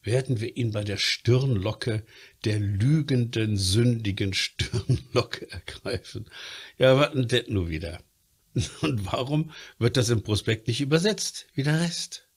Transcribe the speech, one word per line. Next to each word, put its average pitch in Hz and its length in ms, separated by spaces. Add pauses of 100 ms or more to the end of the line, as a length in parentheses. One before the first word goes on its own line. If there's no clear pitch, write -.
Werden 123 380
wir - 160
ihn 117 160
bei 104 140
der 98 120
Stirnlocke, 113 1040 (420)
der 107 120
lügenden, 113 1000
sündigen 101 760
Stirnlocke - 1160
ergreifen?" - 800 (480)
Ja, 131 200
was 143 140
denn 127 160
das 120 220
nur 92 180
wieder? 82 340 (800)
Und 123 240
warum 139 460 (280)
wird 113 160
das 117 140
im 113 140
Prospekt 107 440
nicht 120 140
übersetzt, 165 720
wie 135 100
der 151 160
Rest? - 580